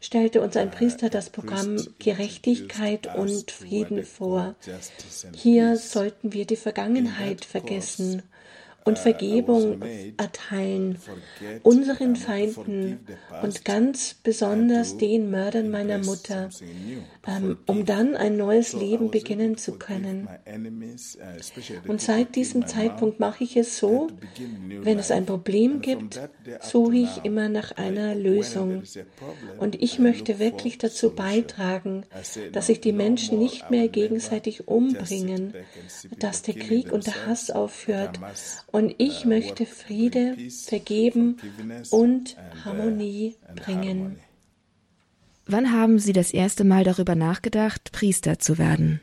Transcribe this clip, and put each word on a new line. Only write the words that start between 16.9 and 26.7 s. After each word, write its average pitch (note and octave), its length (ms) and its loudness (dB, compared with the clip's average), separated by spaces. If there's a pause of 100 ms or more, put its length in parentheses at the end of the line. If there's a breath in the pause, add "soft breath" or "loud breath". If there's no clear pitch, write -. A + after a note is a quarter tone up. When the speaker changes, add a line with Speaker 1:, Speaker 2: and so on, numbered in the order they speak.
Speaker 2:
to - 80 -10
Speaker 1:
ähm, F#3+ 360 -2
um G3 100 0
Speaker 2:
forgive. G#3 80 0
Speaker 1:
dann A3 320 2
ein G#3 200 2
neues G#3 360 4
Speaker 2:
So A#3 60 -6
I - 20 -2
Speaker 1:
Leben G#3+ 240 0
Speaker 2:
was G#3+ 80 0
able A3+ 80 2
Speaker 1:
beginnen A3 340 0
Speaker 2:
to - 80 -12
Speaker 1:
zu - 120 -6
Speaker 2:
forgive - 120 -16
Speaker 1:
können. F#3+ 380 -6
Speaker 2:
my G#2 280 -14
enemies, A2+ 640 -12
uh, F2 220 -14
especially F#2+ 460 -12
the - 60 -10
Speaker 1:
Und G#3+ 80 -2
Speaker 2:
people - 20 -
Speaker 1:
seit A3+ 260 2
Speaker 2:
who - 60 -14
Speaker 1:
diesem B3+ 300 0
Speaker 2:
killed - 120 -6
my A3 80 0
mom, A3 80 4
Speaker 1:
Zeitpunkt A3 300 0
mache G#3+ 240 -2
ich A#3+ 120 -2
es A#3 220 2
so, G#3+ 100 2
Speaker 2:
uh, C4 200 4
to D#4+ 80 -10
begin G3 500 -14
new G3+ 180 -10
Speaker 1:
wenn G#3+ 140 4
es G3+ 140 0
ein G3 60 4
Speaker 2:
life. F#3 80 0
Speaker 1:
Problem G3 480 2
Speaker 2:
And C#4 100 -4
from C4 160 0
Speaker 1:
gibt, G#2+ 160 -10
Speaker 2:
that C#3 140 -12 (140)
day A#2+ 120 -14
up - 80 -16
Speaker 1:
suche A#3 260 4